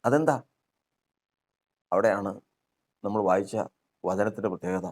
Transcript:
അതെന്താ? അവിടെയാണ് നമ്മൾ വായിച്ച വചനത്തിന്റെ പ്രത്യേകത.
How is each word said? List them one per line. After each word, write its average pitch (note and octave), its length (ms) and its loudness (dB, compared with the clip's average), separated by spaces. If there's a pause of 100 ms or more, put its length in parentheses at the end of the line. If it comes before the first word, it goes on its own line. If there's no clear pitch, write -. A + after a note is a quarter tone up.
അതെന്താ? D3 320 4 (1600)
അവിടെയാണ് G2+ 400 2 (720)
നമ്മൾ G#2 180 0
വായിച്ച G2 340 2 (480)
വചനത്തിന്റെ G2+ 460 -2
പ്രത്യേകത. F2+ 420 -4